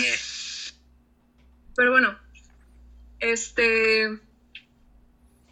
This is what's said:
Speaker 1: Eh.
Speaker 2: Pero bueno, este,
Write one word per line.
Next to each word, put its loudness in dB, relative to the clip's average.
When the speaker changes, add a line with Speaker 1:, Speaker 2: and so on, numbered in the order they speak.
Speaker 1:
Eh. -2
Speaker 2:
Pero 4
bueno, 4
este, 0